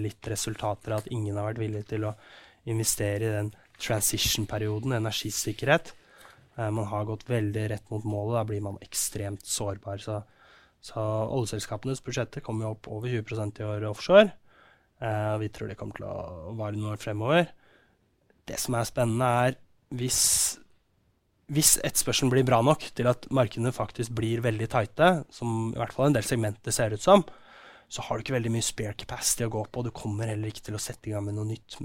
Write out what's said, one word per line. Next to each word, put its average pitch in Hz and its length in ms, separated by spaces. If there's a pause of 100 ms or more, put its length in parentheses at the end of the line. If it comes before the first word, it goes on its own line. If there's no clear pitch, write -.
litt - 180
resultater 110 640
av 107 140
at - 80
ingen 104 240
har 104 160
vært 113 100
villige 107 240
til 110 220
å - 20 (560)
investere 107 640
i - 80
den 104 160 (260)
transition-perioden, 107 1160
energisikkerhet. 110 960 (640)
Eh, 113 180
man 110 160
har 107 140
gått 110 240
veldig 107 400
rett 104 200
mot 107 140
målet, 107 320
da 117 80
blir 107 180
man 101 220
ekstremt - 640
sårbar. 101 560
Så, 107 160 (640)
så - 160 (320)
oljeselskapenes 117 720
budsjetter 123 400
kommer 110 220
jo 110 100
opp - 160
over 110 160
tjue 120 160
prosent 110 400
i - 0
år 107 240
offshore. 196 460 (680)
Eh, 107 400
vi 107 80
tror 107 240
det 107 80
kommer 110 160
til 98 160
å 90 480
vare 104 160
noen 107 160
år 104 80
fremover. 120 480 (1040)
Det - 80
som - 160
er 117 160
spennende 120 360 (200)
er, 127 100 (380)
hvis, - 640 (960)
hvis 156 220 (100)
etterspørselen - 480
blir 127 140
bra 120 180
nok 151 160 (160)
til 123 80
at 123 240
markedene 120 400
faktisk 117 480
blir 113 240
veldig 113 320
tighte, 131 360 (200)
som 113 400
i 113 80
hvert 117 160
fall 135 160
en 143 80
del 107 80
segmenter 110 480
ser 110 240
ut - 60
som, 196 180 (640)
så - 160
har - 160
du 123 60
ikke 139 160
veldig 113 160
mye 113 100
spare 104 320
capacity - 480
å 110 80
gå 110 160
på, 123 140
og - 20
du 113 80
kommer 110 400
heller 107 160
ikke - 160
til 107 140
å - 20
sette - 300
i - 20
gang 101 140
med 101 100
noe 107 80
nytt - 400